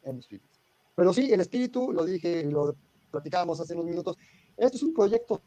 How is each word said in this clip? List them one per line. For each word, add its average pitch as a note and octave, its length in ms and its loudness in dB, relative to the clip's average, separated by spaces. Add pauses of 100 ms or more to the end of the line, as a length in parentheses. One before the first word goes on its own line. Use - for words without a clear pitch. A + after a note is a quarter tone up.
hemos C3 240 -10
vivido. - 220 -20 (460)
Pero F#3 180 6
sí, C4 180 2
el F#3+ 100 4
espíritu, B3 500 -2
lo - 140 0
dije, E3+ 400 -2
lo D3 300 0 (360)
platicábamos D#3+ 480 -4
hace D#3+ 140 -8
unos E3+ 120 -4
minutos, E3+ 320 -6 (400)
esto B3+ 200 2
es C#4+ 60 -4
un D#4+ 100 0
proyecto A3+ 540 2